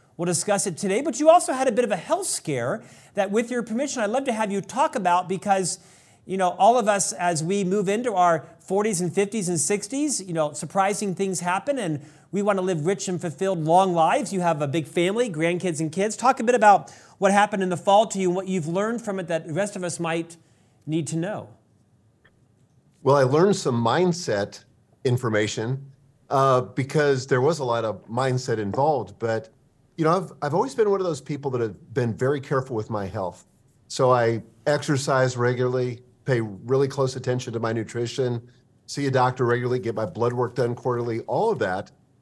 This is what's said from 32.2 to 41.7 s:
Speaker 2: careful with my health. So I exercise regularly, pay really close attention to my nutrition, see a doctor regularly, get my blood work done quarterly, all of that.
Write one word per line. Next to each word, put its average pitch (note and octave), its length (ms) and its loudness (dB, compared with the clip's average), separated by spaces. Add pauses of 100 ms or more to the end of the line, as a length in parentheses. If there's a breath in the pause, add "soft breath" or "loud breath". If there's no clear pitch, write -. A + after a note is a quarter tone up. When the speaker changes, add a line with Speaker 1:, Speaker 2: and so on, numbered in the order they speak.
Speaker 2:
careful C3 360 -4
with G#2+ 140 -6
my G#2 160 -4
health. F#2 400 -8 (440)
So B2+ 220 4
I A#2 300 2 (240)
exercise C3+ 720 0
regularly, B2 600 0 (260)
pay B2 160 2
really A#2 460 -2
close C3 280 -2
attention B2 380 -4
to A#2 60 -4
my A2+ 140 -2
nutrition, A#2+ 680 -4 (460 soft breath)
see C#3+ 180 -4
a C3 60 0
doctor B2+ 340 2
regularly, B2 320 2
get A2+ 160 -4
my G#2+ 140 -2
blood A#2 260 0
work A#2+ 220 -2
done A#2+ 180 0
quarterly, A#2+ 480 -4
all G#3 300 -2
of D3 80 -4
that. F#2+ 320 -4 (300)